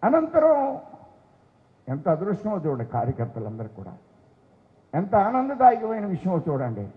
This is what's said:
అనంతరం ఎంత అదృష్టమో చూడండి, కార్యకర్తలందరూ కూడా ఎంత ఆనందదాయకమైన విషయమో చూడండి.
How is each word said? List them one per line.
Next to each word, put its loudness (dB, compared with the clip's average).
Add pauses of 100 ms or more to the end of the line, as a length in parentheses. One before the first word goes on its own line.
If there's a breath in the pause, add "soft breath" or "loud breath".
అనంతరం 4 (1120)
ఎంత -4
అదృష్టమో -2
చూడండి, -4
కార్యకర్తలందరూ -4
కూడా -16 (1000)
ఎంత -2
ఆనందదాయకమైన 2
విషయమో -2
చూడండి. -4